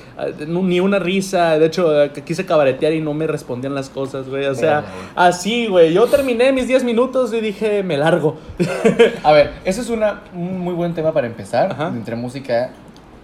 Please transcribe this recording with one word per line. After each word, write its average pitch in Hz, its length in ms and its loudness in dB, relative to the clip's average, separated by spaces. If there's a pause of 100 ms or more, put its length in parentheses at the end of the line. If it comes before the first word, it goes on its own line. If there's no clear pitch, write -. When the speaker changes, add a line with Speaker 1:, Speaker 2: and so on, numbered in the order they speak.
(180)
Speaker 1:
ah, 147 80 -6 (220)
no, 175 160 -2
ni 180 160 2
una 196 180 2
risa. 175 640 0
De 160 80 6
hecho, 156 360 2
eh, 143 80 0
que 139 120 -12
quise 180 240 -6
cabaretear 151 460 2
y 160 60 -2
no 151 140 -4
me 156 140 -2
respondían 139 480 -6
las 131 160 -6
cosas, 135 360 -8
güey. 135 200 -4
O 135 80 -2
sea, 151 260 2
Speaker 2:
Verga, 98 140 -12
güey. 92 100 -12 (240)
Speaker 1:
así, 226 380 -2
güey. 170 260 6
Yo 220 140 4
terminé 269 440 2
mis 254 160 0
diez 254 160 2
minutos 247 480 0
y 226 100 -2
dije, 208 420 -2
"Me 175 120 -2
largo". 151 420 2 (200)
<laughs> 226 680 2
Speaker 2:
A 151 100 6
ver, - 180 6 (140)
ese 196 160 -2
es 220 80 -8
una, 214 320 -2 (120)
un 180 280 -6
muy 175 120 -4
buen 170 220 -4
tema 160 180 0
para 135 140 0
empezar, 117 460 -2
Speaker 1:
Ajá. 151 160 -6
Speaker 2:
entre 113 260 -8
música 123 560 -4 (520)